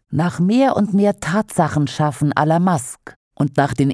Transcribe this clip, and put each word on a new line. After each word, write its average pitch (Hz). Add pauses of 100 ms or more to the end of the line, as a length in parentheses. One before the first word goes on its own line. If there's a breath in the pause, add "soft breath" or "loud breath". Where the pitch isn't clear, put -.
(100)
nach 160
mehr 240
und 208
mehr 202
Tatsachenschaffen 151
à 147
la 160
Musk - (220)
und 143
nach 139
den 139